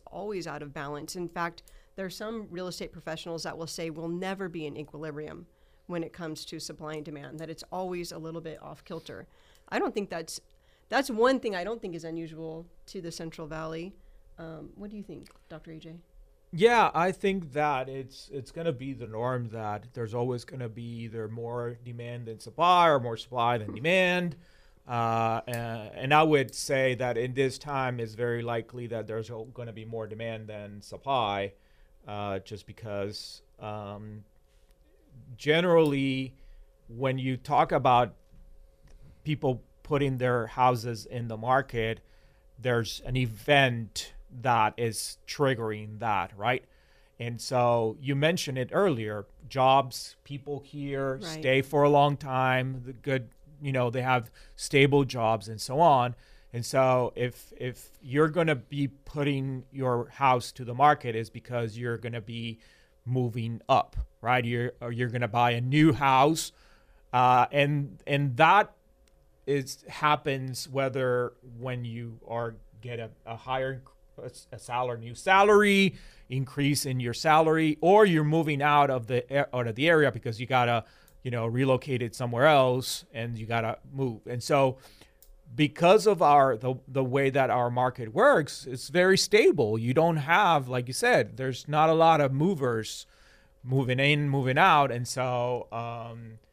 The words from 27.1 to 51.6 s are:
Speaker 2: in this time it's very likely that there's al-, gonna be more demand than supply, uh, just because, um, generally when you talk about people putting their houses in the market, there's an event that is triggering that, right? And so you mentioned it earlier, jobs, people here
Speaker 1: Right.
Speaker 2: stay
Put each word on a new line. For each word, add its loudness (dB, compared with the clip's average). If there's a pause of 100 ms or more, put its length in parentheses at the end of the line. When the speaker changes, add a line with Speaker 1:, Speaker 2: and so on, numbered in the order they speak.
Speaker 2:
in -4
this 0
time -6
it's -8
very -4
likely -8
that -8
there's -8
al-, -12
gonna -16
be -16
more -10
demand -10
than -14
supply, -4 (540)
uh, -6
just -14
because, -10 (160)
um, -14 (1120)
generally 2 (540)
when -4
you -4
talk 0
about 4 (1080)
people -2 (200)
putting -2
their 0
houses 0
in -8
the -8
market, -2 (580)
there's -2
an -4
event 0 (280)
that 2
is -6
triggering -2
that, -2
right? -2 (540)
And -8
so 0
you -4
mentioned 0
it -4
earlier, -2 (220)
jobs, 2
people -10
here -6
Speaker 1:
Right. -12
Speaker 2:
stay 0